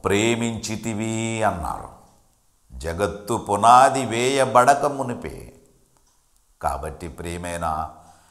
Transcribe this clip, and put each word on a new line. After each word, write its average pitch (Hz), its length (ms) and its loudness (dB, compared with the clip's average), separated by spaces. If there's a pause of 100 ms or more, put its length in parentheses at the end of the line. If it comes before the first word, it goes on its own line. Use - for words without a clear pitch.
ప్రేమించితివి 113 1400 0
అన్నారు. 87 460 -4 (840)
జగత్తు 90 800 -4
పునాది 127 560 6
వేయబడక 127 800 2
మునిపే. 131 640 -8 (1080)
కాబట్టి 73 460 -6
ప్రియమైన 82 800 -8 (400)